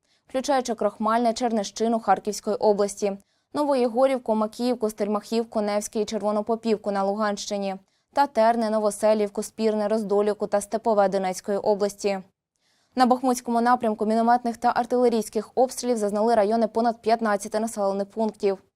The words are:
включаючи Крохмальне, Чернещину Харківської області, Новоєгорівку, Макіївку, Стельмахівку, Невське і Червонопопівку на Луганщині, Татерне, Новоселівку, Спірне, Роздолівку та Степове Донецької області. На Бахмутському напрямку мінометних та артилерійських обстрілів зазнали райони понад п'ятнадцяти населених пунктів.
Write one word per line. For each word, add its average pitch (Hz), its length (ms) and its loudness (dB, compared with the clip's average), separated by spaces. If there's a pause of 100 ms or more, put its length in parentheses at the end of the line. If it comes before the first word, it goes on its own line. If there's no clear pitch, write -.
(280)
включаючи 254 480 -2
Крохмальне, 220 580 0
Чернещину 226 640 -2
Харківської 202 560 0
області, 202 600 0 (360)
Новоєгорівку, 262 840 0
Макіївку, 226 540 -2
Стельмахівку, 214 720 -2
Невське 208 400 -2
і 208 40 -2
Червонопопівку 208 840 -2
на 196 120 -2
Луганщині, 202 720 -4 (380)
Татерне, 233 560 2
Новоселівку, 214 720 0
Спірне, 214 440 -2
Роздолівку 208 600 0
та 202 140 0
Степове 208 480 2
Донецької 190 480 -2
області. 202 640 -2 (760)
На 254 100 4
Бахмутському 247 560 0
напрямку 233 440 0
мінометних 226 520 2
та 240 180 0
артилерійських 233 800 0
обстрілів 247 420 0
зазнали 208 380 0
райони 220 320 2
понад 226 340 -2
п'ятнадцяти 220 580 0
населених 196 500 -2
пунктів. 208 480 -2 (180)